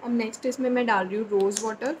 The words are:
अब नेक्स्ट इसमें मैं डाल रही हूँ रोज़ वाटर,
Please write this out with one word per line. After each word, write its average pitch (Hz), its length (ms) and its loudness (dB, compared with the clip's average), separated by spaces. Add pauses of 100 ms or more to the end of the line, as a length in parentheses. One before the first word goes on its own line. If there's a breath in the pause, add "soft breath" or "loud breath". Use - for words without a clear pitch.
अब 240 80 -4
नेक्स्ट 226 340 -2
इसमें 254 240 -2
मैं 247 160 2
डाल 196 220 2
रही 202 120 -4
हूँ 220 100 -4
रोज़ 202 360 2
वाटर, 233 340 -4